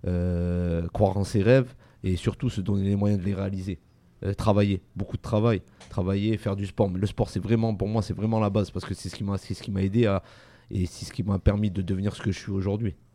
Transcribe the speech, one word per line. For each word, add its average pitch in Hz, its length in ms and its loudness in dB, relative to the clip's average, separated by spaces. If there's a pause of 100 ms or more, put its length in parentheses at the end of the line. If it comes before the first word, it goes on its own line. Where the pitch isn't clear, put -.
euh, 87 840 0
croire 98 280 2
en 101 60 2
ses 98 180 0
rêves 123 320 6 (300)
et 92 120 0
surtout 113 340 -2
se 104 120 -4
donner 98 220 0
les 98 120 2
moyens 101 240 2
de 87 60 -6
les 101 80 -2
réaliser. 95 460 -6 (440)
Euh, 98 100 -2
travailler, 101 480 2 (140)
beaucoup - 220 -6
de - 40 -8
travail, 107 400 2 (280)
travailler, 98 480 0
faire 98 180 -4
du 101 100 -4
sport. 101 240 0
Mais 90 100 -4
le 101 60 2
sport, - 240 -2
c'est - 100 -4
vraiment, 113 360 2
pour 98 140 -2
moi, 110 120 0
c'est - 120 -4
vraiment 110 260 0
la 104 100 2
base 98 220 0
parce - 140 -8
que 95 80 -6
c'est 90 160 -8
ce - 60 -12
qui 101 100 -6
m'a, 98 120 -2
c'est - 160 -8
ce - 80 -8
qui - 100 -6
m'a 95 100 0
aidé 104 240 4
à, 98 180 2 (480)
et 92 140 0
c'est - 180 -12
ce - 80 -12
qui - 100 -6
m'a 98 160 0
permis 104 320 2
de 95 120 -4
devenir 95 340 -2
ce - 60 -14
que 98 100 -2
je - 80 -4
suis - 120 -10
aujourd'hui 98 440 -2 (200)